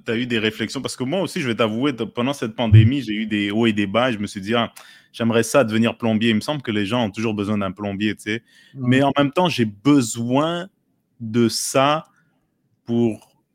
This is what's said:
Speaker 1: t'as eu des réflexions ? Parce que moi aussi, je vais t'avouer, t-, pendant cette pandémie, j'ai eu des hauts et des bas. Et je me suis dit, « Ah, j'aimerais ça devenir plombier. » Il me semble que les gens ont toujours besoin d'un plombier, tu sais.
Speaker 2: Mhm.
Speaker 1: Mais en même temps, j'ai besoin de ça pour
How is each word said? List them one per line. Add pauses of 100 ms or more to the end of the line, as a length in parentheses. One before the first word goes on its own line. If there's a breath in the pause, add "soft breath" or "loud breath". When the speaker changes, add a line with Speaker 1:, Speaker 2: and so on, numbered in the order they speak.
Speaker 1:
t'as
eu
des
réflexions ?
Parce
que
moi
aussi,
je
vais
t'avouer,
t-,
pendant
cette
pandémie,
j'ai
eu
des
hauts
et
des
bas.
Et
je
me
suis
dit, «
Ah, (360 loud breath)
j'aimerais
ça
devenir
plombier. »
Il
me
semble
que
les
gens
ont
toujours
besoin
d'un
plombier,
tu
sais. (320 soft breath)
Speaker 2:
Mhm.
Speaker 1:
Mais
en
même
temps,
j'ai
besoin (520)
de
ça (800)
pour (200)